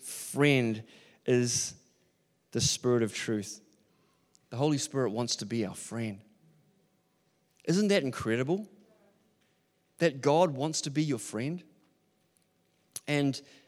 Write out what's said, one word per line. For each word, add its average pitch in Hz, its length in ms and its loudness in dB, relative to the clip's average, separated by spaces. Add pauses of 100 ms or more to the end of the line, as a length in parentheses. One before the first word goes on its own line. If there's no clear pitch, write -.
friend 127 800 0 (420)
is 123 480 0 (800)
the 117 100 -2
Spirit 123 400 2
of 107 120 0
truth. - 480 -4 (880)
The 117 80 -10
Holy 147 200 2
Spirit 131 320 0
wants 117 280 -2
to 107 100 -6
be 113 180 -2
our 92 80 -6
friend. 107 460 -8 (1400)
Isn't 202 240 2
that 190 160 4
incredible? 135 640 -2 (1300)
That 151 240 2
God 156 300 6
wants 147 300 -4
to 151 100 -4
be 147 100 0
your 143 160 0
friend? 135 460 -6 (1400)
And 143 340 2 (260)